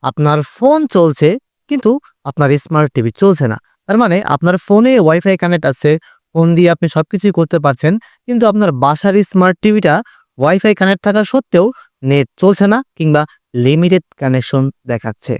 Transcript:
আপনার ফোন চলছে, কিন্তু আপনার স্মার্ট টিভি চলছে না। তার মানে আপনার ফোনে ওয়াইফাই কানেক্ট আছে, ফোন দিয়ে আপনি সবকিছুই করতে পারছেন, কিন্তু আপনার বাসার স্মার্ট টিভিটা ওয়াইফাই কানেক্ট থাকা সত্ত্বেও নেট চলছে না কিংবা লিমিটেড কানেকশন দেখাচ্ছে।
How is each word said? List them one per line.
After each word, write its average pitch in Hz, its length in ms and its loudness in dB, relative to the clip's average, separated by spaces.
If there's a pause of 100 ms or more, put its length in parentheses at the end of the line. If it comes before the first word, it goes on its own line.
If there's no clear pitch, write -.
আপনার 147 300 0 (160)
ফোন 294 240 2 (160)
চলছে, 160 340 2 (400)
কিন্তু 262 220 0 (380)
আপনার 143 280 -2
স্মার্ট 151 380 -2
টিভি 117 160 -2 (100)
চলছে 185 300 2
না। 107 60 -8 (280)
তার 208 120 -2
মানে 196 200 0 (180)
আপনার 175 200 0 (100)
ফোনে 233 400 2
ওয়াইফাই 175 380 2
কানেক্ট 175 280 -2
আছে, 147 200 0 (400)
ফোন 165 240 2
দিয়ে 175 200 4
আপনি 165 200 -4
সবকিছুই 180 440 -2
করতে 165 260 -2
পারছেন, 147 280 0 (320)
কিন্তু 240 260 -2
আপনার 208 180 0 (140)
বাসার 151 400 0
স্মার্ট 185 400 0
টিভিটা 208 300 2 (480)
ওয়াইফাই 190 380 0
কানেক্ট 190 280 0
থাকা 208 140 0 (100)
সত্ত্বেও 202 340 0 (440)
নেট 139 180 0 (140)
চলছে 196 320 2
না 233 40 0 (200)
কিংবা 151 240 0 (440)
লিমিটেড 170 380 2 (180)
কানেকশন 131 420 -2 (280)
দেখাচ্ছে। 117 480 -8